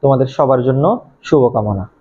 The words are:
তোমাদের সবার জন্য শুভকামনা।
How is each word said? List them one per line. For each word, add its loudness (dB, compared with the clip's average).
তোমাদের 2
সবার 2
জন্য 0
শুভকামনা। 0